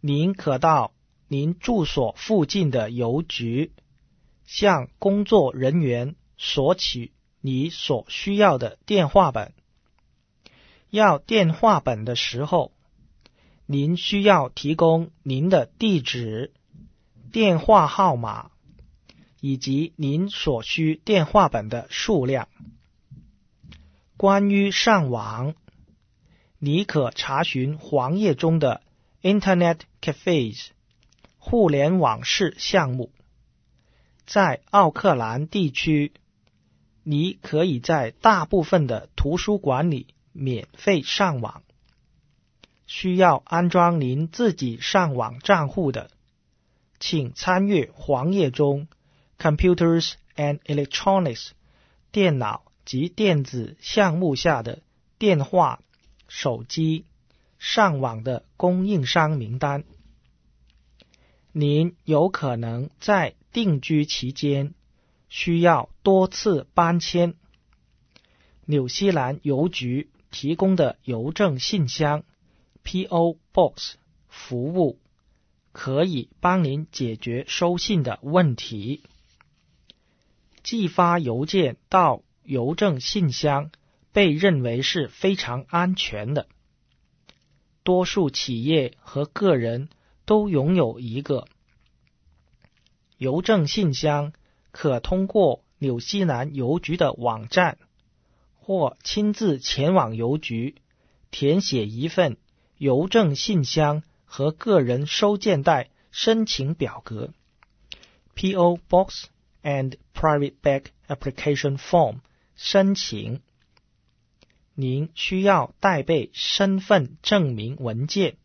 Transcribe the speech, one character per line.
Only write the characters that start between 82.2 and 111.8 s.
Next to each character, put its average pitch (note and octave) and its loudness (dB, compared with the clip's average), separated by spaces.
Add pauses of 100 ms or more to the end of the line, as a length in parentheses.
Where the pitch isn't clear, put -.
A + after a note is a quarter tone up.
邮 C3 -4
政 E3+ 0
信 E3 -2
箱 C#3+ -2 (420)
被 G3 4
认 D#3+ 2
为 A#2+ -2
是 C#3+ -2
非 F#3+ -2
常 A#2+ -8
安 F3+ 0
全 A2 -6
的。 - -4 (1400)
多 F3+ 2
数 F3 0
企 B2 -6
业 C#3+ 0
和 - -8
个 F#3 0
人 A#2+ -4 (360)
都 G#3+ 2
拥 D#3 2
有 B2 0
一 B2 -8
个。 C#3 -4 (1700)
邮 C3 -2
政 F3+ 2
信 E3+ 0
箱 D3 -2 (400)
可 B2+ -2
通 F#3+ -2
过 F3+ 2 (160)
纽 B2 -2
西 G3+ -2
兰 C#3 -2
邮 C#3 -2
局 E3 -6
的 D3+ 2
网 A2+ -4
站， F3 0 (760)
或 F3 -2
亲 G#3 -2
自 F#3+ 0
前 C#3+ 0
往 A#2 0
邮 A#2 -2
局， A#2+ -6 (560)
填 D3+ 0
写 B2 -2
一 A#2 -6
份 D#3+ 0 (380)
邮 C#3 0
政 F#3+ 2
信 F3 0
箱 D3+ 0 (220)
和 C#3+ -4
个 F3 2
人 B2+ -2
收 G#3 0
件 F#3 0
袋 C#3 2 (200)
申 A3+ 0
请 D3 -4
表 C3+ -6
格 A#2 -12 (1040)
，P F#3+ -2
O F3 4
Box - 0 (360)
and C3+ -4 (160)
Private D3 0
Bag C#3 0 (200)
Application C#3 -4
Form C3 0 (380)